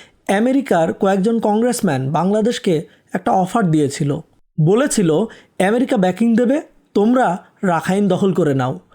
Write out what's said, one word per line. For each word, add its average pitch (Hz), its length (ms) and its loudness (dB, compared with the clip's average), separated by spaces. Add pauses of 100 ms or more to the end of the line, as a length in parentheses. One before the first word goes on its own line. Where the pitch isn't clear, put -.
(280)
আমেরিকার 214 680 0
কয়েকজন 202 460 0
কংগ্রেসম্যান 208 720 0
বাংলাদেশকে 196 720 0 (280)
একটা - 180 -4
অফার 190 400 0
দিয়েছিল। 151 480 -2 (420)
বলেছিল, 196 640 2 (420)
"আমেরিকা 254 300 0
ব্যাকিং 190 380 0
দেবে, 247 260 2 (320)
তোমরা 214 440 2 (260)
রাখাইন 190 440 0
দখল 180 260 0
করে 151 200 0
নাও।" 135 260 -2 (160)